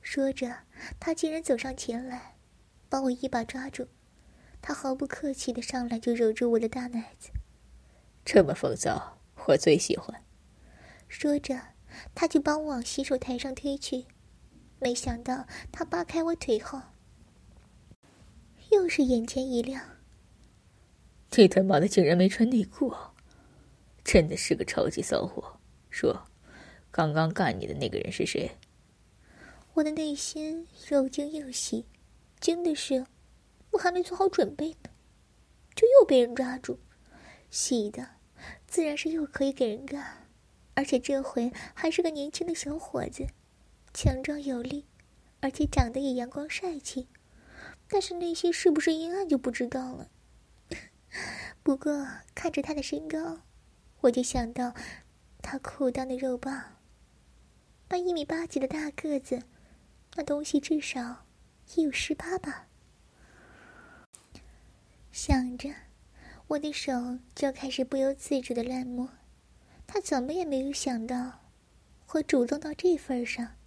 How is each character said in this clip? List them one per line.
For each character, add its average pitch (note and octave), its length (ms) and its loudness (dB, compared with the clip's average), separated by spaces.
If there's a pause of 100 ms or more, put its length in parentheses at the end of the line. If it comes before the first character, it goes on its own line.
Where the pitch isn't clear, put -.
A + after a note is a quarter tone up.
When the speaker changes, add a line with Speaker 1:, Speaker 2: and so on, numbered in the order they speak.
Speaker 1:
说 C4+ 300 0
着， B3 260 -6 (420)
他 D#4+ 140 -2
竟 D#4+ 180 -2
然 D#4+ 100 -4
走 C4 140 2
上 C4 200 -6
前 A#3+ 300 -6
来， B3 300 -12 (520)
把 C4+ 120 0
我 C4 100 2
一 B3 160 -4
把 B3 160 0
抓 C4 260 -8
住。 B3+ 200 -8 (760)
他 D4 100 -6
毫 C4 220 -2
不 C4+ 120 -2
客 C#4 260 -4
气 C4 200 -4
地 A#3+ 80 -4
上 B3 280 -4
来 A#3 100 -2
就 A#3 160 2
揉 A3+ 180 4
住 A#3+ 200 2
我 A3+ 60 6
的 A3+ 100 2
大 B3 200 -4
奶 A#3 300 -6
子。 - 120 -20 (920)
Speaker 2:
“这 G3 200 8
么 C#3 100 0
风 - 220 -2
骚， - 420 -4 (280)
我 C#3 100 6
最 A3 200 6
喜 - 200 0
欢。” - 260 -12 (840)
Speaker 1:
说 D4 300 0
着， B3+ 220 -4 (540)
他 E4 140 2
就 D4+ 120 6
把 D4 160 2
我 D#4 100 -4
往 B3+ 180 -4
洗 - 180 -4
手 C4 160 2
台 B3+ 180 0
上 C4 180 -6
推 C#4 220 -4
去。 B3+ 300 -6 (720)
没 B3 160 0
想 A#3+ 300 -6
到 B3+ 220 -4 (260)
他 - 120 -6
扒 E4+ 200 -4
开 E4 180 -2
我 E4 140 0
腿 A3 220 0
后， C4 220 -8 (1900)
又 F#4+ 180 8
是 D#4 140 2
眼 A#3+ 240 4
前 C4 240 -4
一 A#3+ 100 2
亮。 C4 380 -8 (1400)
Speaker 2:
“你 G3 120 12
他 F#3+ 160 6
妈 F#3 160 6
的 G3 80 4
竟 F#3 160 6
然 E3 120 6
没 F#3 120 8
穿 A3+ 200 4
内 A#3+ 140 4
裤 - 280 -2
啊！ - 220 -14 (920)
真 E3 240 8
的 - 80 -4
是 - 180 0
个 - 100 -2
超 - 240 0
级 - 140 -4
骚 - 240 0
货！ - 320 -10 (320)
说， - 380 -2 (640)
刚 D#3 200 2
刚 D#3+ 200 4
干 D3+ 260 0
你 - 80 -4
的 - 80 -6
那 C3+ 140 -2
个 - 100 -2
人 - 140 -4
是 - 120 -2
谁？” - 280 -4 (1200)
Speaker 1:
我 D#4 100 4
的 D4+ 60 0
内 D#4 240 -4
心 D#4 520 -8 (220)
又 C#4 180 4
惊 C#4+ 260 -6
又 C#4+ 200 -10
喜， - 320 -6 (560)
惊 E4+ 240 2
的 D#4+ 100 2
是 C4 320 -2 (640)
我 - 60 2
还 F4+ 140 2
没 F4+ 100 -2
做 F4+ 140 -6
好 G4 100 4
准 D4 300 2
备 D#4 140 -4 (120)
呢， - 60 -20 (840)
就 A4 120 6 (140)
又 F4 60 10
被 C4 160 8
人 A#3+ 120 0
抓 B3+ 240 -2
住。 - 200 -8 (720)
喜 G#3+ 400 0
的 A#3+ 180 -12 (580)
自 - 160 0
然 D4 140 0
是 D#4 140 -4
又 D#4 160 -2
可 - 180 -2
以 C4+ 80 2
给 B3+ 160 0
人 A#3 160 -6
干， - 420 -12 (460)
而 C4+ 100 0
且 C#4 160 2
这 C4+ 240 0
回 B3 300 -2 (220)
还 E4 160 0
是 F4 120 0
个 E4+ 60 2
年 D4+ 240 -6
轻 E4+ 140 -6
的 E4+ 80 -4
小 D4 240 -6
伙 - 320 -4
子， C4+ 160 -8 (640)
强 C4 300 2
壮 D4 200 -6
有 B3 200 -4
力， C#4+ 240 -8 (560)
而 C4+ 80 0
且 G3 160 0
长 A#3+ 260 2
得 C4 80 -2
也 C#4 140 0
阳 B3 160 -4
光 D4 180 -8
帅 E4+ 300 -6
气。 B3+ 280 -8 (800)
但 G4+ 140 4
是 F4+ 140 -6
内 F4 200 -2
心 F4 160 2
是 E4+ 200 6
不 D4+ 100 4
是 D#4+ 140 2
阴 E4 200 -4
暗 G4 140 -2
就 D4 80 6
不 B3+ 140 -2
知 A#3+ 180 -4
道 B3+ 260 -6
了。 - 140 -14 (600)
<laughs> - 920 -14
不 C4+ 140 2
过 C#4+ 320 -2 (260)
看 E4 160 -4
着 C#4+ 120 -2
他 D#4 100 -6
的 D4 100 -4
身 D4+ 240 -6
高， E4 360 -6 (580)
我 A#3+ 100 8
就 B3 120 0
想 A#3+ 320 -2
到 B3 180 -4 (720)
他 - 160 -8
裤 - 320 -2
裆 C4 160 -4
的 B3+ 100 -4
肉 B3+ 220 -2
棒， - 400 -10 (1120)
那 F4+ 80 2
一 F4+ 160 0
米 D4+ 100 -2
八 E4 220 -2
几 - 120 -4
的 C4 80 0
大 D4+ 240 -4
个 D4 300 -2
子， B3 220 -6 (720)
那 D#4+ 80 -4
东 D4 200 -2
西 D4 160 0
至 D4+ 220 0
少 B3 460 -10 (480)
也 D#4+ 100 4
有 C#4 80 0
十 - 220 -2
八 F4+ 240 -4
吧。 - 300 -10 (2500)
想 B3+ 440 2
着， C#4+ 180 -8 (720)
我 D4+ 100 0
的 D4+ 140 -4
手 B3 460 -4 (160)
就 C#4 180 0
开 C4+ 180 -8
始 C4 140 -2
不 C4+ 120 -2
由 C4+ 180 2
自 C#4 260 -2
主 B3+ 140 -8
的 A#3 80 -2
乱 B3+ 240 -4
摸。 B3 220 -6 (800)
他 G4+ 140 -2
怎 C4+ 220 0
么 C#4 100 -4
也 F4+ 120 -2
没 C#4 160 -2
有 C#4 120 -4
想 A#3+ 340 -4
到 B3 340 -6 (720)
我 D#4 100 2
主 B3 240 4
动 D4 120 -2
到 D4+ 160 -8
这 F4 220 4
份 B3+ 260 -4
儿 - 20 -4
上。 - 320 -8 (100)